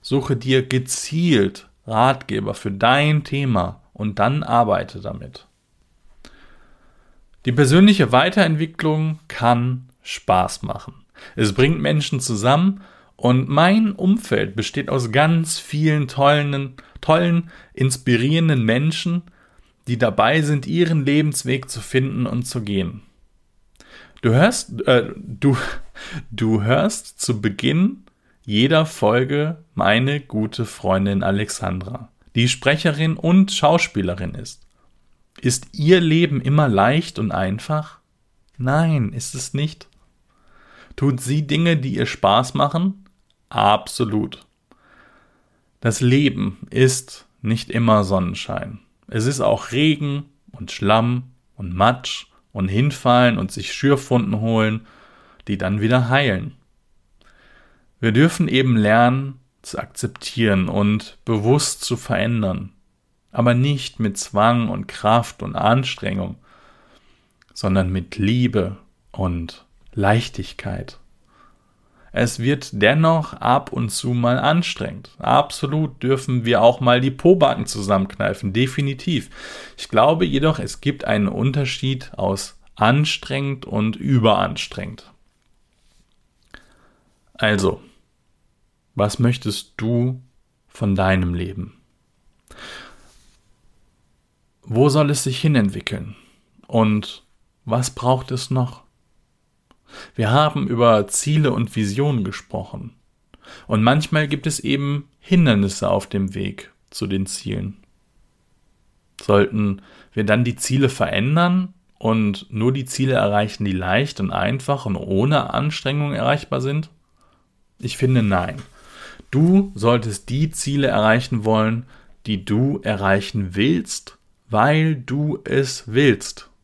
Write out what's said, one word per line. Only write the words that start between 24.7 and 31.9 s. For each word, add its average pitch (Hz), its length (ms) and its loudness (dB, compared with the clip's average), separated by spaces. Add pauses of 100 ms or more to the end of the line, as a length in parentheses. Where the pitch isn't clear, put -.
äh, 123 280 2
du, 127 400 0 (760)
du 110 320 0
hörst 156 580 0
zu 110 200 -4
Beginn 180 640 0 (380)
jeder 143 440 2
Folge 143 760 0 (120)
meine 120 440 2
gute 110 460 -4
Freundin 98 560 0
Alexandra, 98 880 -4 (240)